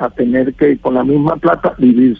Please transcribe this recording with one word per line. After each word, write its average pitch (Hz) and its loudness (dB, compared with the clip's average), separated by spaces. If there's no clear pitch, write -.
a 123 -4
tener 127 -2
que, 143 0
con 127 -4
la 127 0
misma 147 0
plata, 170 -2
vivir 123 2